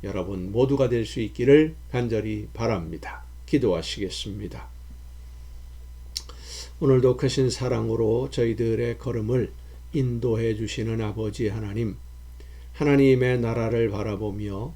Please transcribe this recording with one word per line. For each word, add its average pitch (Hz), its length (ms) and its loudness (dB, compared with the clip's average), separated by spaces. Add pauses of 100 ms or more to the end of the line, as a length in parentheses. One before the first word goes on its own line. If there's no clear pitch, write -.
여러분 95 480 -4
모두가 131 380 4
될 117 160 2
수 - 160 -6
있기를 139 540 6 (160)
간절히 110 600 -2
바랍니다. 92 720 -4 (220)
기도하시겠습니다. 104 1200 -2 (2000)
오늘도 127 380 6
크신 135 320 2
사랑으로 113 840 0
저희들의 117 680 0
걸음을 117 540 0 (420)
인도해 117 640 2
주시는 113 460 -2
아버지 107 460 -2
하나님, 107 480 -2 (760)
하나님의 131 680 6
나라를 117 480 2
바라보며 104 880 -4